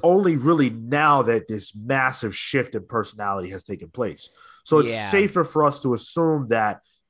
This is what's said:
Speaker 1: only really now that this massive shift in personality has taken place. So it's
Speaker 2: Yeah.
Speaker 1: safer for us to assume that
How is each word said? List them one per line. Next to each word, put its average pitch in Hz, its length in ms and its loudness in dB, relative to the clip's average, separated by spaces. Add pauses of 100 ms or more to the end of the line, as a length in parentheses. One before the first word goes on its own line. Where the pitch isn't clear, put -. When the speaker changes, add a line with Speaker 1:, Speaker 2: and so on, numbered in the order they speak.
Speaker 1:
only 180 320 4
really 139 340 2
now 135 520 2
that 113 260 0
this 107 260 -8
massive 127 640 -2
shift - 400 -2
in 95 100 -8
personality 101 640 -4
has 95 140 -14
taken 85 260 -12
place. - 400 -8 (340)
So 156 140 4
it's 120 140 2
Speaker 2:
Yeah. 107 180 -2
Speaker 1:
safer 196 320 2
for 151 220 0
us 143 180 0
to 127 120 0
assume 151 540 -2
that 110 320 -2 (300)